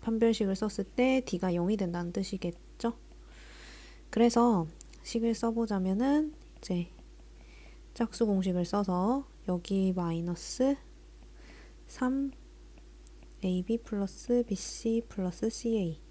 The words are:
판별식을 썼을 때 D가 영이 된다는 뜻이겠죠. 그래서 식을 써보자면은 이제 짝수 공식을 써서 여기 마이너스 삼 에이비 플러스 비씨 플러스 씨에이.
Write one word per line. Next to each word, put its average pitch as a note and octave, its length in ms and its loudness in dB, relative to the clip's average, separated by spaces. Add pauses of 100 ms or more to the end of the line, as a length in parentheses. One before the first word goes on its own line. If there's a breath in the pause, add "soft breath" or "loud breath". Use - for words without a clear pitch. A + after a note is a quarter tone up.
판별식을 A3+ 560 2
썼을 G3+ 320 -2
때 C4 380 4
D가 F#3 260 0
영이 F3 240 2
된다는 F3 340 -2
뜻이겠죠. F#3+ 840 -4 (1120 loud breath)
그래서 A#3 580 4 (360)
식을 A3+ 320 0
써보자면은 A3+ 960 0 (240)
이제 F3 320 -4 (1040 loud breath)
짝수 A#3 320 0
공식을 F#3 400 2
써서 G3+ 640 0 (200)
여기 F#3+ 460 0
마이너스 F3 840 0 (1120 loud breath)
삼 C4+ 440 -2 (1120)
에이비 F#3 400 0
플러스 G#3+ 640 -2
비씨 A3+ 600 -2
플러스 F#3+ 440 -4
씨에이. G#3 500 -2 (100)